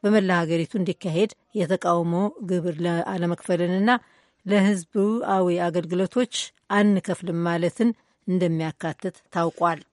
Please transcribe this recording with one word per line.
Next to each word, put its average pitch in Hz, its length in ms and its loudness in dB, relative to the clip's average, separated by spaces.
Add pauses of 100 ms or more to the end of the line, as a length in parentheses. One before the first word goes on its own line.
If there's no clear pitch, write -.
በመላ 202 340 4
ሀገሪቱ 165 360 0
እንዲካሄድ 185 580 -2 (240)
የተቃውሞ 170 580 0 (320)
ግብር 175 360 -2
ለአለመክፈልንና 175 1080 -2 (560)
ለሕዝባዊ 196 1000 2 (120)
አገልግሎቶች 180 720 -2 (360)
አንከፍልም 185 760 0
ማለትን 170 460 0 (380)
እንደሚያካትት 170 880 -2 (160)
ታውቋል። 170 480 0 (140)